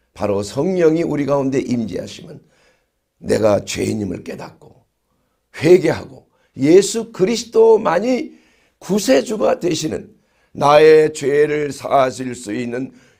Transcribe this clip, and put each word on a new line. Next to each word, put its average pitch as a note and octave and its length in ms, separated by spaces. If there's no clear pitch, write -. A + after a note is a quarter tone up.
바로 G2+ 280
성령이 E3 640
우리 D3 220
가운데 C3+ 340
임재하시면 - 800
내가 G#2 460
죄인임을 G#2 580
깨닫고 - 640
회개하고 D#3 640
예수 G3 540
그리스도만이 A3 1300
구세주가 G#3+ 800
되시는 D#3 560
나의 D#3 640
죄를 D3 580
사하실 C3 640
수 G#2+ 180
있는 B2 380